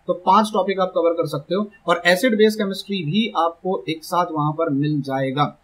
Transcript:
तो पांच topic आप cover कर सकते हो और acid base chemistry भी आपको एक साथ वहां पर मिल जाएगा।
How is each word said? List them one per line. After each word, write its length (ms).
तो 60
पांच 280
topic 280
आप 140
cover 180
कर 160
सकते 260
हो 160
और 200
acid 320
base 180
chemistry 480
भी 220
आपको 500
एक 160
साथ 280
वहां 200
पर 200
मिल 300
जाएगा। 420